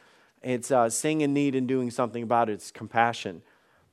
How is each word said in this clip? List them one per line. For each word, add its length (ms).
it's, 280
uh, 200
seeing 320
a 60
need 260
and 120
doing 240
something 320
about 280
it. 40
It's 160
compassion. 720